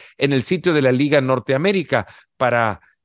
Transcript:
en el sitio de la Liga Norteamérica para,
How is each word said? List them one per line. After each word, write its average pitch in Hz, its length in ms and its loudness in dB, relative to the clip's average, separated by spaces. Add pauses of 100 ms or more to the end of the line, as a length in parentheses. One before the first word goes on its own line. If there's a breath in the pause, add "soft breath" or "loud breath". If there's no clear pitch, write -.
(160 loud breath)
en 139 160 0
el 131 120 0
sitio 180 280 -2
de 151 80 2
la 131 120 2
Liga 143 280 2
Norteamérica 135 840 -2 (320 loud breath)
para, 117 420 0 (240 soft breath)